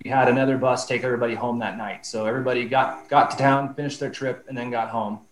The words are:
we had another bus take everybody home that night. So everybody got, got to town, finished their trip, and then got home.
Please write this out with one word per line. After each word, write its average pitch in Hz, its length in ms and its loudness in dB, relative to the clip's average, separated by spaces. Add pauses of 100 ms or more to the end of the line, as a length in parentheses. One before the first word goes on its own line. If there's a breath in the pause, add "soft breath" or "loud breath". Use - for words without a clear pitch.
we 110 60 -8
had 127 180 4
another 135 300 4
bus 127 280 0
take 123 180 -2
everybody 117 300 0
home 120 260 -2
that 101 180 -4
night. 104 260 -10
So 110 220 -4
everybody 123 400 0
got, 131 420 0
got 143 220 4
to - 80 -6
town, 139 360 4
finished 143 240 -6
their 139 120 -4
trip, 127 380 -6
and 135 80 -10
then 123 140 -6
got 113 200 -2
home. 110 300 -4 (120)